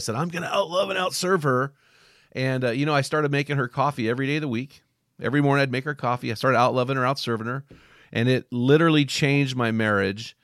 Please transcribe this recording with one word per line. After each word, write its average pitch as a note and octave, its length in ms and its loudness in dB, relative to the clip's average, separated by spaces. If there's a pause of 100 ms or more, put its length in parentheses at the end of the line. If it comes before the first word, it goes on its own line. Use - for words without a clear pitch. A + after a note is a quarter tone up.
said, - 140 -6
I'm D3 140 -2
gonna F3 200 -6
outlove F#3+ 420 0
and F#3+ 80 -2
outserve F#3 460 0
her. C3+ 280 0 (600)
And, C3 320 -2
uh, B2 60 2
you C3 140 0
know, D3+ 100 0
I C#3+ 60 4
started D3 300 0
making C#3+ 260 -2
her C3 120 -2
coffee C3+ 400 -2
every B2 180 -2
day C#3 100 -2
of D#3 60 -4
the D3+ 60 -4
week. B2+ 340 -6 (380)
Every C3+ 200 0
morning C#3+ 220 4
I'd C3+ 100 0
make B2+ 120 -4
her D3 100 -6
coffee. B2 360 -4
I A#2 40 -4
started B2+ 240 0
outloving B2 380 2
her, C3+ 60 -2
outserving B2 440 -2
her. C3 180 -8 (480)
And A#2 160 0
it B2+ 220 2
literally D3 540 4
changed C#3 520 0
my A#2+ 160 0
marriage. G#2 720 0